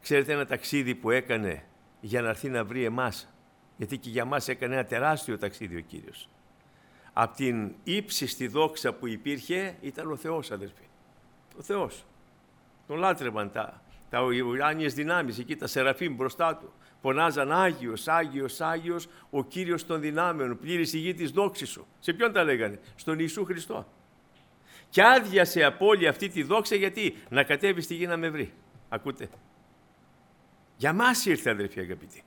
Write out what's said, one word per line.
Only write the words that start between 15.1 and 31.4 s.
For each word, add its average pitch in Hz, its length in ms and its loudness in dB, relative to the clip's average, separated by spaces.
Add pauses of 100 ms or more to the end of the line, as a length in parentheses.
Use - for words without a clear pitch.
εκεί 123 180 -8
τα 147 100 -8
σεραφείμ 135 480 0
μπροστά 151 420 -2
του. - 160 -20 (300)
Φωνάζαν, 143 500 2
«Άγιος, 139 560 0
Άγιος, 139 520 0
Άγιος, 165 480 -4 (220)
ο 139 140 0
Κύριος 170 420 -4
των 165 140 -2
δυνάμεων, 151 580 -2
πλήρης 165 340 -2
η 160 60 -2
γη 175 160 -2
της 165 160 -4
δόξης 180 380 0
σου». - 180 -12 (120)
Σε - 140 -2
ποιον 220 200 2
τα 190 120 6
λέγανε; 113 360 2 (140)
Στον 160 240 -4
Ιησού 165 260 -2
Χριστό. 175 420 -8 (1040)
Και 185 120 8
άδειασε 196 640 8
από 147 220 4
όλη 202 200 8
αυτή 151 220 2
τη 165 140 -2
δόξα, 208 320 2
γιατί; 190 420 0 (120)
Να 127 140 4
κατέβει 175 380 2
στη 170 140 -6
γη 170 120 -4
να 175 100 0
με 165 120 -2
βρει. 147 240 -4 (360)
Ακούτε; 117 400 -6 (1500)
Για 143 160 0
μας 240 340 2
ήρθε, 151 240 2